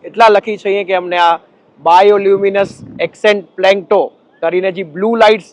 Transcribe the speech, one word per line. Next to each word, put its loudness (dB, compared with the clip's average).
એટલા 0
લકી 0
છીએ -4
કે -4
અમને -4
આ 2
બાયોલ્યુમિનસ 2
એક્સેન્ટ -2
પ્લેન્કટો 0
કરીને -4
જે -10
બ્લુ -4
લાઇટ્સ 2